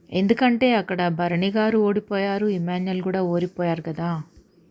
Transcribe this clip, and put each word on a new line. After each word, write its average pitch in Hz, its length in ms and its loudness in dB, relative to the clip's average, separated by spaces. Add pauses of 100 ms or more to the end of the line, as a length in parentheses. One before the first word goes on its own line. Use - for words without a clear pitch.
(120)
ఎందుకంటే 233 600 2
అక్కడ 185 340 0
భరణి 175 400 0
గారు 220 300 2
ఓడిపోయారు, 202 720 0
ఇమాన్యుయల్ 180 540 -2
కూడా 190 200 -2
ఓడిపోయారు 175 600 -2
కదా. 160 400 -4 (500)